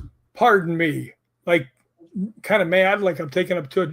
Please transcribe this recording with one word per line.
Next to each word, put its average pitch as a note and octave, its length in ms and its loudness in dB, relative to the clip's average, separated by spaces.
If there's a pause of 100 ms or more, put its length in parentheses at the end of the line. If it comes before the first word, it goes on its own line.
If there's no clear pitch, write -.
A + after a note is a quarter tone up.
(340)
Pardon F#3+ 420 2
me, D3 360 -4 (340)
like, F3 220 2 (720)
kinda G3 220 0
mad, F#3+ 380 2
like F3 180 0
I'm D#3+ 100 -8
taking F3+ 280 -2
up D3 120 -8
too, F3 220 -2